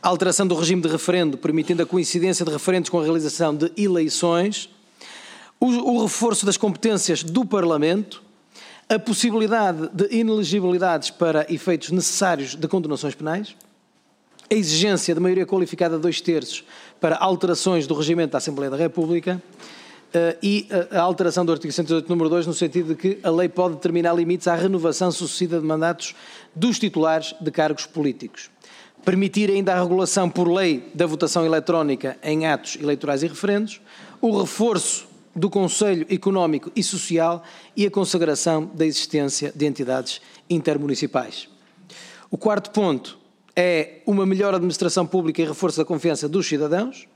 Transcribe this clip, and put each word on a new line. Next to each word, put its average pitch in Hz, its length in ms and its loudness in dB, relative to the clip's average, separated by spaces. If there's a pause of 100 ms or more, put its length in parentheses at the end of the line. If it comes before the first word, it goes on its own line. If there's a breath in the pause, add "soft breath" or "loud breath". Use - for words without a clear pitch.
a - 80 0
alteração 180 380 2
do 180 80 2
regime 170 260 0
de 160 80 0
referendo, 160 480 0
permitindo 160 460 0
a 160 40 0
coincidência 180 560 0
de 160 80 -2
referendos 175 380 0
com 175 120 0
a - 20 0
realização 156 520 0
de 156 220 0
eleições, 175 920 0 (920 loud breath)
o, 247 60 4
o 240 360 2
reforço 214 440 0
das 196 100 2
competências 196 680 0
do 170 220 0
Parlamento, 175 760 0 (680 loud breath)
a 214 100 2
possibilidade 214 920 0
de 202 240 0
inelegibilidades 185 920 0
para 156 420 0
efeitos 160 380 -2
necessários 160 640 0
de 160 120 -6
condenações 151 480 -2
penais, 170 400 -6 (960)
a 220 40 4
exigência 180 600 2
de 160 60 0
maioria 185 240 2
qualificada 175 520 0
de 156 60 -4
dois 165 180 0
terços 156 440 -2 (340 loud breath)
para 160 180 2
alterações 180 680 0
do 147 60 -2
regimento 156 400 0
da 143 60 -2
Assembleia 139 320 -4
da 135 60 -6
República, 170 680 -2 (720 loud breath)
eh, 165 280 2
e 202 240 0 (240)
a, 185 100 2
a - 20 4
alteração 175 420 2
do 165 80 2
artigo 156 220 -4
cento 170 120 -2
e - 20 -10
dezoito, 160 200 0
número 165 220 2
dois, 170 160 2
no 165 80 -2
sentido 160 400 0
de - 0 -
que 190 280 -2
a 190 80 0
lei 170 200 2
pode 175 240 0
determinar 170 400 0
limites 170 340 0
à 175 60 2
renovação 170 580 0
sucessiva 170 480 -4
de 156 60 -4
mandatos 160 480 -2 (420 loud breath)
dos 208 220 0
titulares 160 600 0
de 156 120 -4
cargos 151 340 0
políticos. 139 640 -6 (560 loud breath)
Permitir 196 440 2
ainda 196 260 2
a 180 60 2
regulação 180 480 2
por 175 240 2
lei 170 400 0
da 170 140 0
votação 160 400 0
eletrónica 151 760 0
em 156 240 0
atos - 300 -2
eleitorais 143 460 -2
e 170 60 -2
referendos, 202 520 -2 (400 loud breath)
o 220 180 2
reforço 196 680 -2 (280)
do 170 140 0
Conselho 190 640 2
Económico 180 640 0
e 220 80 0
Social 165 600 0 (340 loud breath)
e 208 100 2
a 190 40 2
consagração 165 840 2
da 160 100 2
existência 143 720 -2
de 147 100 -2
entidades 131 560 -2 (300 loud breath)
intermunicipais. 143 960 -2 (800 loud breath)
O - 80 -6
quarto 202 340 0
ponto 175 480 0 (360)
é 170 500 0
uma 196 220 2
melhor 190 260 2
administração 175 540 0
pública 165 340 0
e 165 60 2
reforço 151 320 -2
da 160 60 2
confiança 151 440 -2
dos 175 180 0
cidadãos 156 680 -2